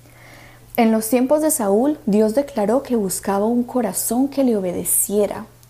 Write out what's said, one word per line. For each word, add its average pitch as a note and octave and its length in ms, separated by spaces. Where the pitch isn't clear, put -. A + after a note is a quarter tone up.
En A3+ 160
los A3 160
tiempos C4 340
de D#4 100
Saúl, B3 540
Dios G#3+ 280
declaró A3+ 480
que B3 140
buscaba G3 500
un A#3+ 180
corazón A#3+ 640
que C#4 160
le A#3+ 140
obedeciera, G3 880